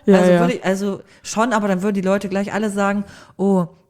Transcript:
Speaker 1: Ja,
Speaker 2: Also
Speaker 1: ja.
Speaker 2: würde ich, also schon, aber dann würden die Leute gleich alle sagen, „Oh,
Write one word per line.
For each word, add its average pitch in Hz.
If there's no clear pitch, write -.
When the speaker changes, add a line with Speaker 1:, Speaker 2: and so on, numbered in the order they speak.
Speaker 1:
Ja, 190
Speaker 2:
Also 180
Speaker 1:
ja. 175
Speaker 2:
würde 175
ich, -
also 196
schon, 233
aber 208
dann 185
würden 202
die 196
Leute 196
gleich 196
alle 214
sagen, 202
„Oh, 98